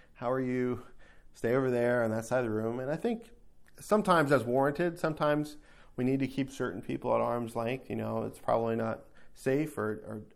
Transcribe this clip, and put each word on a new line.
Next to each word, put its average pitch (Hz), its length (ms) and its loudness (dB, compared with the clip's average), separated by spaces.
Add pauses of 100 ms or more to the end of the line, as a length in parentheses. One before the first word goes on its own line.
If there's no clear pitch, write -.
(140)
how 120 160 -4
are 131 100 0
you? 123 420 0 (520)
Stay 117 200 0
over 131 160 2
there 120 340 4
on 110 80 0
that 113 120 -2
side 127 160 0
of 127 40 0
the 113 60 -2
room." 110 300 0
And 131 100 -4
I 156 60 -2
think 233 280 -2 (560)
sometimes 180 500 4
that's 131 140 6
warranted. 147 540 2
Sometimes 151 580 0 (400)
we 123 80 0
need 135 160 4
to 131 80 0
keep 135 220 -4
certain 117 300 -4
people 123 340 -2
at 117 60 4
arm's 117 340 -2
length. 117 360 -4
You 113 60 -4
know, 113 280 -2
it's 113 140 -8
probably 113 380 0
not 113 240 -2 (340)
safe 147 420 0
or, 107 300 -2
or, 110 160 -10 (140)